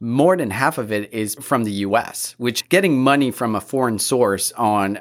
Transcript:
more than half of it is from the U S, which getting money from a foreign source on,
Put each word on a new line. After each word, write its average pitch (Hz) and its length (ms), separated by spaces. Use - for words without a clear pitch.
more 139 360
than 131 140
half 135 260
of 107 160
it 104 220
is 107 220
from 117 280
the 107 60
U 101 260
S, - 400
which 120 320
getting 175 300
money 135 320
from 113 240
a 98 60
foreign 123 380
source 107 540
on, 104 480